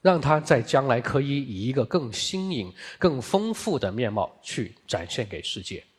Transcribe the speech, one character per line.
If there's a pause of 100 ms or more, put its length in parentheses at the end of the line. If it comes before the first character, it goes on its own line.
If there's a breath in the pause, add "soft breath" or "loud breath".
让
它
在
将
来
可
以
以
一
个
更
新
颖、 (240 loud breath)
更
丰
富
的
面
貌 (100)
去 (100)
展
现
给
世
界。 (140)